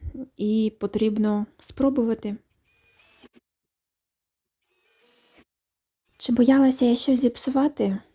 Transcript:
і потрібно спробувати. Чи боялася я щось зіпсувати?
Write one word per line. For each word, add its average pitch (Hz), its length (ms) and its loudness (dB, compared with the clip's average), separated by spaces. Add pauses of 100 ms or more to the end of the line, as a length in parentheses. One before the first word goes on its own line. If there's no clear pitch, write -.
(360)
і 214 420 -2
потрібно 214 680 -2 (120)
спробувати. 226 800 -4 (3750)
Чи - 140 -4
боялася 262 520 4
я 240 120 4
щось 247 240 0
зіпсувати? 262 800 0 (160)